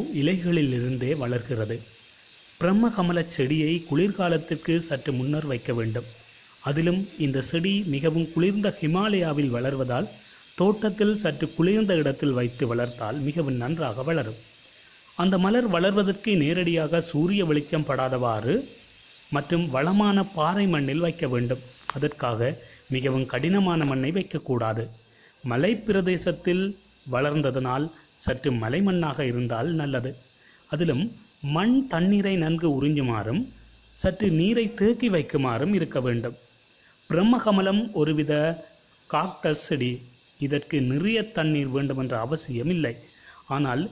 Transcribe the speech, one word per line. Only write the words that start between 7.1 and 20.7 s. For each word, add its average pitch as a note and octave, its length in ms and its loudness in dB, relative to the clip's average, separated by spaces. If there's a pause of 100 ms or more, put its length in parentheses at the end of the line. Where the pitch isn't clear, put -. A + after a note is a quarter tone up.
இந்த C#3 220 0
செடி E3+ 320 0 (140)
மிகவும் D#3+ 440 0
குளிர்ந்த G3+ 380 2 (120)
ஹிமாலயாவில் E3 760 2
வளர்வதால் C3 520 -2 (520)
தோட்டத்தில் G#3 580 2
சற்று D#3+ 380 -2
குளிர்ந்த G3 420 2
இடத்தில் C#3 420 0
வைத்து B2 280 -2
வளர்த்தால் A#2+ 540 -2
மிகவும் C#3 420 -2
நன்றாக C3 400 -4
வளரும். C3+ 360 -4 (800)
அந்த F#3 200 2
மலர் A3 300 2
வளர்வதற்கு G3 680 2
நேரடியாக E3+ 640 2
சூரிய F3+ 440 0
வெளிச்சம் D3+ 440 0
படாதவாறு B2+ 680 0 (760)
மற்றும் E3 380 0
வளமான G3 540 2 (120)
பாறை F#3 300 2
மண்ணில் D3+ 400 0